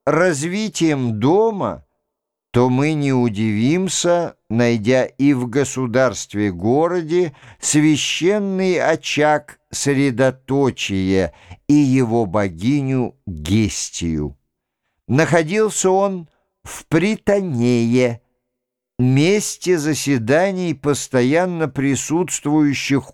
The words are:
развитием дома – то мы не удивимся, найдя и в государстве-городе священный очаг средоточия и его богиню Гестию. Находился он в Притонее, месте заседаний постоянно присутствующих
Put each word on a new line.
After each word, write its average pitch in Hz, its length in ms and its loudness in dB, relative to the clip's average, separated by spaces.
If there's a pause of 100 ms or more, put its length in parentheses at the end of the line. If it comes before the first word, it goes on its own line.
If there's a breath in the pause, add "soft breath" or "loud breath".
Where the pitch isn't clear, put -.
развитием 156 1120 0
дома – 151 680 0 (680)
то 123 180 4
мы 139 260 0
не 143 180 0
удивимся, 127 1200 0 (120)
найдя 120 560 2
и 143 280 2
в 123 160 -2
государстве-городе 131 1900 -2 (260 loud breath)
священный 185 1200 0
очаг 151 800 0 (100)
средоточия 131 1600 0 (360 loud breath)
и 147 60 6
его 127 520 2
богиню 113 880 -2 (100)
Гестию. 82 1120 -4 (680)
Находился 165 840 0
он 190 380 -2 (360)
в - 220 -16
Притонее, 127 1300 0 (760)
месте 165 800 2
заседаний 151 960 0
постоянно 147 960 0
присутствующих 143 1500 -2